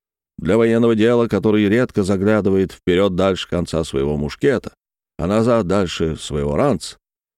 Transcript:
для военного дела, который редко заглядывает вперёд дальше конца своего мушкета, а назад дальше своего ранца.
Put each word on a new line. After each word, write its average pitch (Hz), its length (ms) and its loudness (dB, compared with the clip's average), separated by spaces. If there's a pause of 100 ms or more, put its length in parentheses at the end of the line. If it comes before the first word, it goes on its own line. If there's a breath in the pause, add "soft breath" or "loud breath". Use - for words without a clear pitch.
(380)
для 90 200 0
военного 117 380 4
дела, 117 320 2
который 107 420 2
редко 113 340 0
заглядывает 95 680 0
вперёд 92 440 0
дальше 92 320 -2
конца 82 360 -4
своего 73 340 -4
мушкета, 101 560 -2 (440)
а 82 100 -6
назад 110 400 0
дальше 85 480 -2
своего 71 400 -4
ранца. 120 420 -2 (400)